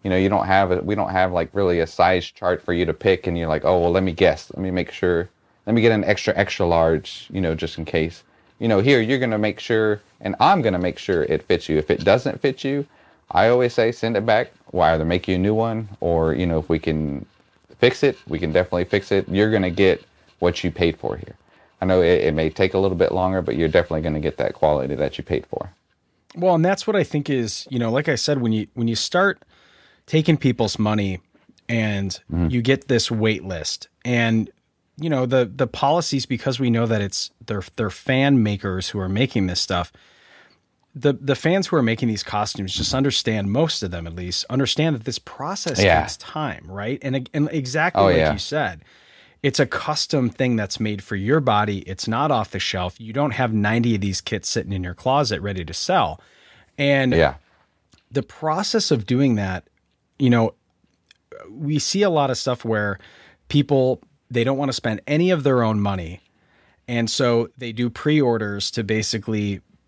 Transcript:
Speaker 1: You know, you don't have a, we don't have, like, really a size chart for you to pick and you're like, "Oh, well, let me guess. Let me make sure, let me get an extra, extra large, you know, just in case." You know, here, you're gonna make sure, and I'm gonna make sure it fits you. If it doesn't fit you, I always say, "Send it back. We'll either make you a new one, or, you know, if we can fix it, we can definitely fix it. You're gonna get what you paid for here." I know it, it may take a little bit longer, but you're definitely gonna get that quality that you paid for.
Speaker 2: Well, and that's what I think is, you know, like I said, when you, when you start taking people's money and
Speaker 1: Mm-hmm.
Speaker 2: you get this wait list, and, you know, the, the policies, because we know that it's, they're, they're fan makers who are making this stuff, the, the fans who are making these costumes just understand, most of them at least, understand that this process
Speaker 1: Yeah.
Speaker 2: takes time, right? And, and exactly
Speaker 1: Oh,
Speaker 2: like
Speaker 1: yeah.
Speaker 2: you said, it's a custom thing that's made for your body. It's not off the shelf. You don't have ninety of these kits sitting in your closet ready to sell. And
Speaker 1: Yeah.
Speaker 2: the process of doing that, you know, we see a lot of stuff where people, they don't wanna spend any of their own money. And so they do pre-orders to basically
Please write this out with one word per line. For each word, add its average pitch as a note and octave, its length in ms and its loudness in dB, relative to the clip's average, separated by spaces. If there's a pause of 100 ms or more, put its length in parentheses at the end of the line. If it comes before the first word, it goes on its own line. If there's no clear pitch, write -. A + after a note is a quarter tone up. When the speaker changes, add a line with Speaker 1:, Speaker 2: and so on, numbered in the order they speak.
Speaker 1:
You G2 80 -4
know, F#2 60 2
you F#2+ 120 4
don't G2 180 2
have F#2+ 260 4
a, F2+ 100 0
we G2 140 -2
don't - 140 -2
have, F#2 220 0
like, E2+ 200 -2
really F#2 280 2
a E2 60 2
size F2+ 440 2
chart F2+ 320 -2
for F2+ 100 -4
you F2 140 2
to D#2+ 60 -2
pick - 340 0
and E2+ 120 -2
you're E2 100 -4
like, D#2 160 -2
"Oh, F2 160 4
well, E2+ 120 2
let F#2+ 100 2
me F#2 100 -2
guess. D#2+ 420 2
Let F2+ 80 -8
me F#2+ 80 -4
make F2+ 200 -4
sure, F2 380 -2 (380)
let A2 80 0
me A#2 80 4
get A2+ 100 6
an G#2+ 120 2
extra, G#2 320 0
extra G2 300 0
large, E2 640 2
you F#2+ 100 -4
know, E2 140 0
just D#2+ 240 -6
in D#2+ 60 -6
case." D#2+ 380 -2 (360)
You A2+ 100 -4
know, G2+ 120 4
here, B2+ 220 6
you're B2+ 160 0
gonna A2+ 200 0
make G#2 220 -2
sure, A2 400 0 (220)
and G2+ 180 -4
I'm F3 220 6
gonna G2 160 0
make F2+ 200 -2
sure E2+ 260 0
it - 200 0
fits - 240 0
you. D#2 100 2
If D#2 120 -4
it E2+ 120 0
doesn't A2+ 380 2
fit C3+ 240 -2
you, C#3+ 220 -2 (440)
I G2+ 180 4
always B2 260 4
say, A2+ 180 2
"Send A2+ 240 -4
it G#2 100 0
back. A2+ 240 2 (220)
We'll F2 120 2
either D#2+ 200 4
make E2+ 240 0
you F#2 80 2
a - 20 0
new G#2 160 2
one, A2 340 -2 (120)
or, E2 340 2
you F2 120 0
know, E2 120 0
if D2+ 120 -4
we E2 80 2
can D#2 480 -4 (520)
fix - 240 2
it, C#3 140 2 (100)
we D#2+ 120 -6
can D#2+ 140 -2
definitely F2+ 340 2
fix G2+ 260 -2
it. G2 160 0
You're G2+ 240 2
gonna F#2+ 180 2
get F#2 320 4 (360)
what F2 260 0
you F2 60 0
paid E2+ 260 0
for - 220 -6
here." - 180 -16 (460)
I - 40 -2
know F#2 160 4
it, E2+ 220 4
it D#2 100 2
may D#2+ 160 0
take F#2+ 220 0
a F#2+ 60 0
little F#2+ 180 0
bit F2 160 2
longer, F#2 300 0
but A#1 140 -4
you're D#2+ 120 0
definitely E2 320 2
gonna D#2 200 -2
get D#2 180 -4
that - 160 -2
quality D2 400 0
that C#2 240 -4
you D2+ 60 -12
paid - 220 -4
for. - 240 -10 (640)
Speaker 2:
Well, F3 200 2
and D#3+ 100 4
that's F#3+ 220 0
what G#3 100 0
I E3+ 80 2
think D3 240 -4
is, B2 420 -4
you B2+ 80 -4
know, A2+ 120 0
like C#3 180 0
I C#3+ 60 2
said, C#3 260 -2
when A#2 120 0
you, G#2+ 200 -2
when A#2 160 -4
you A2+ 80 -2
start - 460 0 (640)
taking D#3+ 320 2
people's A#2 420 0
money G#2 420 -2 (480)
and G#2 420 -2 (200)
Speaker 1:
Mm-hmm. E2+ 200 0
Speaker 2:
you B2 120 0
get C3+ 260 0
this A#2+ 220 2
wait A2 340 0
list, F2 440 -8 (160)
and, A#2 460 0 (500)
you E3 80 -4
know, C3 160 0
the, B2+ 220 2
the B2+ 200 -2
policies, C#3+ 600 0
because B2+ 340 -4
we B2+ 80 2
know A2+ 160 2
that A2 160 0
it's, - 300 -6 (160)
they're, G#2 160 -6 (140)
they're G#2+ 140 -2
fan C3+ 520 2
makers G2 480 -2
who G#2 80 -6
are F#2+ 100 -4
making G#2+ 380 0
this F2 140 -4
stuff, F2 300 -4 (1040)
the, C#3 180 0
the C3+ 240 -2
fans F3+ 320 0
who F3 80 0
are C#3 60 4
making A2+ 260 0
these G#2 160 -2
costumes G#2 500 -6
just - 180 -4
understand, A2+ 600 0
most D#3 300 0
of F#2 80 -6
them E2+ 160 -8
at E2+ 100 -12
least, F2+ 340 -6
understand C#3 460 0
that A2 80 -10
this B2 140 -8
process D3+ 640 -4
Speaker 1:
Yeah. E2 180 6
Speaker 2:
takes - 160 -6
time, - 520 -8
right? G#2 340 -8
And, C3 300 -6
and D3+ 200 0
exactly D3+ 500 0
Speaker 1:
Oh, G2 40 6
Speaker 2:
like F2 100 4
Speaker 1:
yeah. D#2 160 4
Speaker 2:
you F#2+ 60 -2
said, A2 440 -6 (600)
it's C#3+ 180 0
a C3+ 60 4
custom D3 600 -2
thing B2 280 0
that's G#2 240 -6
made G#2+ 220 -4
for - 140 -6
your A#2+ 240 2
body. G#2 400 2
It's - 280 -10
not C3 220 0
off A2 200 0
the G2 80 -8
shelf. F2+ 420 -4
You A2+ 140 -14
don't C#3 160 0
have A#2 240 0
ninety A2+ 400 2
of G2 80 -2
these G2 180 -2
kits - 300 -6
sitting G2+ 220 -4
in F#2 120 -4
your F2 80 -8
closet B2+ 480 0
ready F#2+ 240 -6
to - 80 -12
sell. A#2+ 480 -2 (560)
And C#3 380 2
Speaker 1:
Yeah. D2 200 4 (760)
Speaker 2:
the C3 120 -4
process F#3 680 -2
of A2+ 160 0
doing B2+ 300 2
that, F#2 300 -4 (520)
you C3 100 2
know, A#2 240 4 (960)
we C#3+ 300 -4
see G3 240 -2
a G3 80 4
lot C#3+ 200 2
of B2 60 -2
stuff - 300 -4
where G#2 320 0 (500)
people, C3+ 540 2 (280)
they A#2 140 0
don't C3+ 140 0
wanna C3+ 160 -2
spend A2 320 -4
any E3+ 240 2
of D#3+ 120 2
their B2+ 200 4
own A2 180 2
money. F#2 400 -4 (680)
And A#2 220 -2
so A#2 480 2
they A#2+ 160 -10
do A#2+ 160 -4
pre-orders A2+ 840 0
to A2+ 120 -4
basically G#2 760 -2 (280)